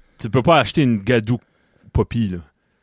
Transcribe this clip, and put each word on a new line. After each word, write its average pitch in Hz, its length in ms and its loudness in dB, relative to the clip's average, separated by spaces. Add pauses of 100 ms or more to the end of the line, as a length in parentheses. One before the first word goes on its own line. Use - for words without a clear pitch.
(180)
tu 117 120 -8
peux 123 120 0
pas 160 180 4
acheter 135 240 0
une 117 180 0
gadoue 117 380 0 (520)
poppy, 110 380 -2
là. 90 80 -6 (460)